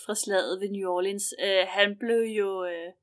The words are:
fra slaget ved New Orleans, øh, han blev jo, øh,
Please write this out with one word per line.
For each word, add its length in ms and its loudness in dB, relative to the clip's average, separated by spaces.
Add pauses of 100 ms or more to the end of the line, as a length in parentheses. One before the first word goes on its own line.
fra 80 -4
slaget 460 0
ved 80 -4
New 220 -4
Orleans, 440 -2 (100)
øh, 240 4
han 300 2
blev 240 2
jo, 420 0
øh, 280 -6 (100)